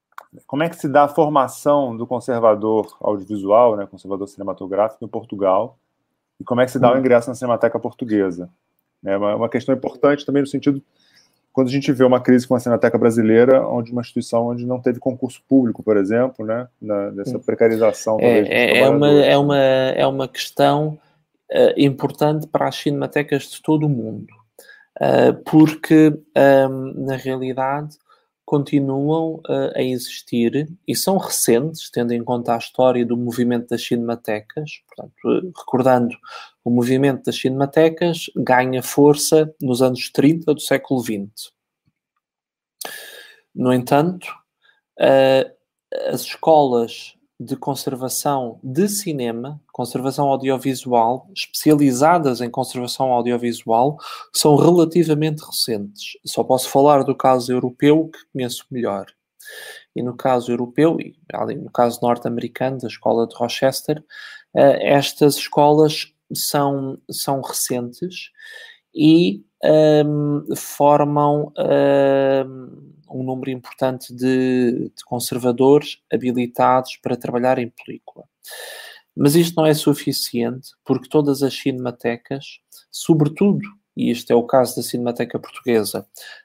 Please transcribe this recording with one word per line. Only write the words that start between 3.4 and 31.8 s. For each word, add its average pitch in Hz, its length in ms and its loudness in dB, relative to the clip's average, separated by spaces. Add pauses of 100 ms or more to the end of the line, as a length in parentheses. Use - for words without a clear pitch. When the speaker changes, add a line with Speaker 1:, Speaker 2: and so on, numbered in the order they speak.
Speaker 1:
né, 101 100 -6
conservador 95 420 -10
cinematográfico 98 760 -4
em 107 40 -12
Portugal? 104 680 -2 (640)
E - 60 -18
como 123 160 0
é 127 40 2
que 127 60 -2
se 131 80 -4
dá 123 120 4
o 127 40 4
Speaker 2:
Hum. 135 40 0
Speaker 1:
ingresso 123 280 2
na 123 80 -8
Cinemateca 117 420 0
Portuguesa? 101 720 -4 (560)
É 98 120 -2
uma, 101 180 -2
uma 110 140 -2
questão 131 260 -2
importante 143 500 -2
também 139 160 0
no 135 60 -4
sentido, 139 340 -2 (720)
quando 131 140 2
a 123 40 -4
gente 139 200 0
vê 127 120 2
uma 127 160 6
crise 123 280 4
com 127 80 0
a 120 40 0
Cinemateca 120 380 2
Brasileira, 117 720 4
onde 117 240 -6
uma 120 100 -6
instituição 117 460 -4
onde 120 180 -6
não 123 160 -6
teve 123 180 -2
concurso 123 480 -6
público, 127 360 2
por 107 120 2
exemplo, 113 500 0
né, 117 220 -6 (140)
na, 104 300 -4
nessa 101 260 -8
Speaker 2:
Hum. - 40 -14
Speaker 1:
precarização, 110 800 0
Speaker 2:
É, 117 240 4
Speaker 1:
talvez, 95 40 -4
dos - 80 -2
Speaker 2:
é, 117 220 4
é 131 120 6
uma, 135 100 2
Speaker 1:
trabalhadores, 147 260 6
Speaker 2:
é 139 40 4
Speaker 1:
né? 143 80 4
Speaker 2:
uma, 143 200 2
é 131 500 2
uma 135 200 -4
questão, 147 720 0 (520)
eh, - 260 4
importante 147 680 0
para 139 200 -2
as 135 80 -6
cinematecas 143 680 -4
de - 180 -18
todo 156 240 0
o 151 40 0
mundo, 110 440 -6 (640)
eh, 127 340 4 (120)
porque, 156 720 4 (160)
ehm, 135 600 4 (120)
na 135 100 -4
realidade, 131 800 -6 (480)
continuam, 147 1040 -2
eh, 139 280 -4
a 131 80 -2
existir 127 840 -4 (200)
e 127 80 -4
são 190 220 0
recentes, 151 760 -2